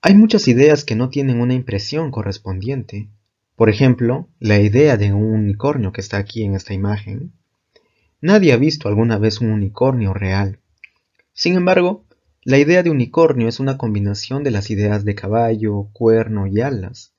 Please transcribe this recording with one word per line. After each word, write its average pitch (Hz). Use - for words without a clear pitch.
Hay 196
muchas 214
ideas 147
que 113
no 123
tienen 135
una 123
impresión 127
correspondiente. 101
Por 110
ejemplo, 123
la 104
idea 120
de 101
un 104
unicornio 107
que -
está 104
aquí 104
en 98
esta 98
imagen. 104
Nadie 180
ha 120
visto 143
alguna 110
vez 107
un 113
unicornio 107
real. 98
Sin 180
embargo, 185
la 131
idea 170
de 170
unicornio 139
es 113
una 135
combinación 104
de 131
las 101
ideas 104
de 104
caballo, 107
cuerno 110
y 101
alas. 117